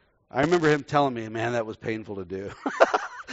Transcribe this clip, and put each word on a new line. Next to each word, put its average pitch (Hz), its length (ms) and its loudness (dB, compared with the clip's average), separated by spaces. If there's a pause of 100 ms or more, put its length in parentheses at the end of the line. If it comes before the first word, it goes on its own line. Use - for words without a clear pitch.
(300)
I 127 120 0
remember 160 280 4
him 147 140 2
telling 143 300 2
me, 113 160 -6
man, 117 240 -2
that 117 120 0
was 107 120 -10
painful 110 380 -6
to 95 100 -8
do. 95 300 -8
<laughs> - 60 -20 (720)